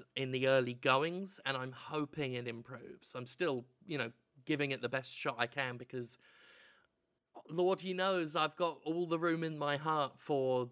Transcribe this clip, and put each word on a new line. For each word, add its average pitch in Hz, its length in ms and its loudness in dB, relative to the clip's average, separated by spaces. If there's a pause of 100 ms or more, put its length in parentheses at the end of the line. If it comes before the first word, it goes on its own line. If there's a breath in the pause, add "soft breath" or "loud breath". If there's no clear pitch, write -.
(180)
in 131 140 -2
the 131 180 2
early 127 240 6
goings, 160 720 2
and 135 100 0
I'm 131 160 -4
hoping 147 600 -4
it 123 160 -4
improves. 120 640 -12
I'm 127 100 -6
still, 135 380 0 (240)
you 156 100 -2
know, 117 140 -2 (340)
giving 143 260 2
it 135 100 -4
the 120 80 0
best 131 260 -4
shot 135 220 -2
I 120 100 2
can 127 300 -2
because 123 400 -8 (1300 soft breath)
Lord, 180 320 2
he 185 120 -4
knows 180 420 2
I've 156 200 2
got 165 280 0
all 170 220 0
the 165 140 0
room 165 240 2
in 160 140 -4
my 143 200 0
heart 151 400 0
for 131 540 2